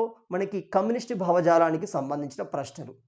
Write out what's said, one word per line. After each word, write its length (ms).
మనకి 380
కమ్యూనిస్ట్ 460
భావజాలానికి 720
సంబంధించిన 560
ప్రశ్నలు, 500